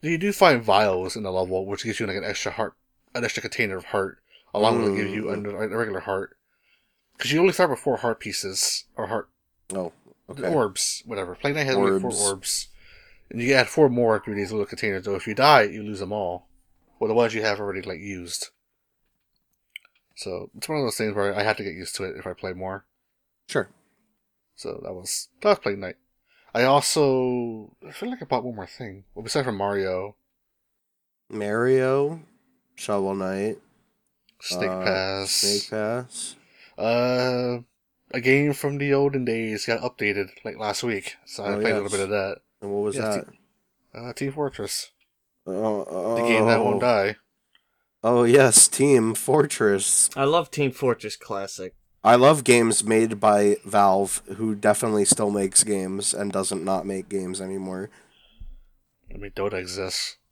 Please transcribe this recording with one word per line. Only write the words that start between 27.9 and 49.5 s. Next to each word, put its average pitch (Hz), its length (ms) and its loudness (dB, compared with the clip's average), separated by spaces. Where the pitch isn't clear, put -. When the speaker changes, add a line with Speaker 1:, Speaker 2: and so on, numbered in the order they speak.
Speaker 1:
feel - 160 -10
like 247 140 -10
I - 20 -10
bought 120 200 -2
one 120 120 -8
more 95 100 -12
thing. 98 380 -16
Well, - 100 -14
besides 131 200 -2
from 113 140 -4
Mario. 98 580 -4
Speaker 2:
Mario, 131 920 0
Shovel 98 380 -2
Knight, 98 440 -4
Speaker 1:
Snake 92 300 -4
Speaker 2:
uh, 92 140 -6
Speaker 1:
Pass. 95 480 -2
Speaker 2:
Snake 101 380 -2
Pass. 113 640 -6
Speaker 1:
Uh, 123 800 0
a 127 120 -6
game 143 320 4
from 143 240 -4
the 143 160 2
olden 139 300 2
days 113 420 -4
got 117 160 0
updated, 104 480 -2
like, 107 120 -10
last 104 260 -4
week, 113 340 -4
so - 180 -12
I 101 100 -2
Speaker 2:
Oh, 101 60 -4
Speaker 1:
played 110 120 2
a 107 80 0
little - 20 -4
Speaker 2:
yes. 98 100 -6
Speaker 1:
bit 98 80 -2
of 98 100 -2
that. 98 280 -2
Speaker 2:
And 101 80 -8
what 101 140 -2
was 104 120 -4
Speaker 1:
Yeah, 131 60 -4
Speaker 2:
that? 104 240 -2
Speaker 1:
Te-, - 120 -20
uh, 120 160 -12
Team 139 180 -6
Fortress. 139 600 -6
Speaker 2:
Oh, 104 420 -2
oh, 92 280 -4
Speaker 1:
The 117 60 0
game 113 240 4
that 113 180 6
won't 104 120 2
Speaker 2:
oh. 95 40 0
Speaker 1:
die. 101 360 2
Speaker 2:
Oh, 120 220 4
yes, 123 440 8
Team 123 460 4
Fortress. 120 1040 2